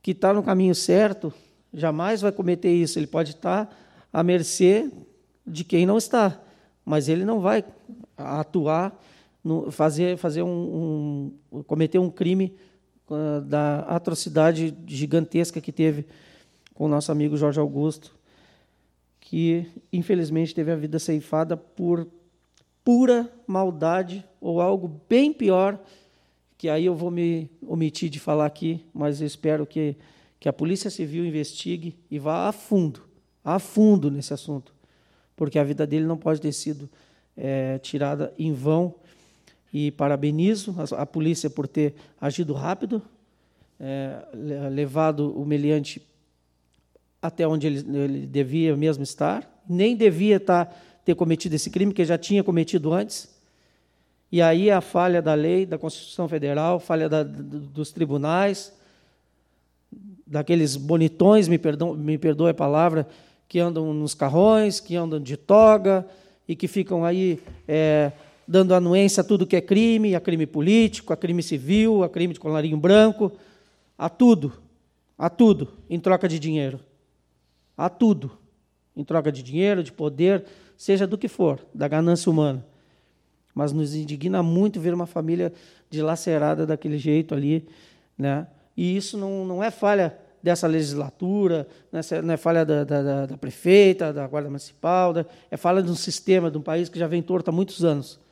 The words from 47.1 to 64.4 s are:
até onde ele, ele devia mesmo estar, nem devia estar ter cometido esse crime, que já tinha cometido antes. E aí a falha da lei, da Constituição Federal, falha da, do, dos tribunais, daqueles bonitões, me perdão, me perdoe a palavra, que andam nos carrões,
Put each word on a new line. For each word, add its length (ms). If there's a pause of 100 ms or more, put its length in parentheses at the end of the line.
até 240
onde 220
ele, 300
ele 280
devia 520
mesmo 260
estar, 640
nem 260
devia 440
estar 360 (340)
ter 80
cometido 400
esse 140
crime, 240
que 100
já 140
tinha 260
cometido 480
antes. 420 (960)
E 120
aí 280
a 120
falha 400
da 120
lei, 320
da 120
Constituição 500
Federal, 540
falha 260
da, 160
do, 380
dos 320
tribunais, 800 (1500)
daqueles 480
bonitões, 720
me 100
perdão, 360
me 240
perdoe 320
a 40
palavra, 540 (400)
que 100
andam 360
nos 200
carrões, 680